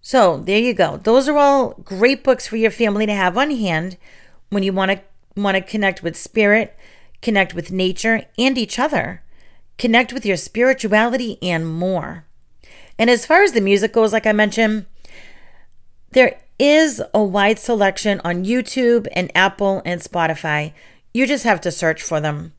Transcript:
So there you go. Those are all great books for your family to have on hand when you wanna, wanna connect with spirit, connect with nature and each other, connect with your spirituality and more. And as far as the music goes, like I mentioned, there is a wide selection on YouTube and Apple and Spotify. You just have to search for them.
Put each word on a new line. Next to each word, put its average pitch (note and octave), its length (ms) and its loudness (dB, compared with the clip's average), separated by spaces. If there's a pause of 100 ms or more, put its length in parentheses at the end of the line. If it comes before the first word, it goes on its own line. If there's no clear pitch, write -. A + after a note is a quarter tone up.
(120)
So F#3+ 240 4
there F#3 240 0
you A#3+ 140 0
go. D#3 240 0
Those B3+ 320 2
are D4 80 2
all C#4 320 4 (160)
great A3+ 360 0
books - 240 0
for A3+ 120 -8
your A3 120 0
family G#3+ 360 -2
to G#3 80 -2
have F#3 240 0
on C#4+ 120 0
hand F#3 460 -2 (540)
when G3+ 120 -2
you F#3+ 120 -2
wanna, F#3+ 300 0 (340)
wanna G3 240 0
connect F#3+ 420 -4
with E3 140 -6
spirit, G#3+ 600 0 (440)
connect G3 320 0
with F3 180 -10
nature F#3 540 -2 (120)
and C4 200 0
each A3 200 -4
other, B3 460 -4 (540)
connect A#3 340 2
with A#3+ 140 -8
your G3 100 0
spirituality A#3 1040 0
and E3 240 -2
more. E3+ 600 -6 (760)
And A#3 100 4
as A#3+ 160 2
far E4+ 160 6
as G4+ 120 4
the A#3 80 2
music G3+ 320 2
goes, A3 180 2
like A3 160 0
I G#3+ 60 2
mentioned, G#3+ 520 0 (1200)
there - 320 2 (180)
is C#4+ 420 4 (120)
a G#3+ 100 4
wide G3+ 340 2
selection G3+ 680 0
on F3 180 -4
YouTube A#3+ 680 0
and F3+ 200 -4
Apple G3 520 0
and F3 160 -6
Spotify. D#3 720 -4 (400)
You C4 120 2
just B3+ 200 -2
have G3+ 160 2
to F3 100 -4
search D#3+ 320 -2
for D#3 160 -4
them. D3+ 400 -6